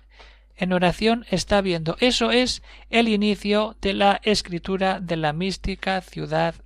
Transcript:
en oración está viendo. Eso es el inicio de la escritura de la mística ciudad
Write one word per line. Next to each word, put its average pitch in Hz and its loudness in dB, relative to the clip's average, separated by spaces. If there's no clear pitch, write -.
en 185 -2
oración 214 2
está 196 0
viendo. 170 -2
Eso 233 2
es 247 0
el 233 2
inicio 208 0
de 196 0
la 202 4
escritura 190 -2
de 170 -4
la 156 0
mística 185 -4
ciudad 160 -2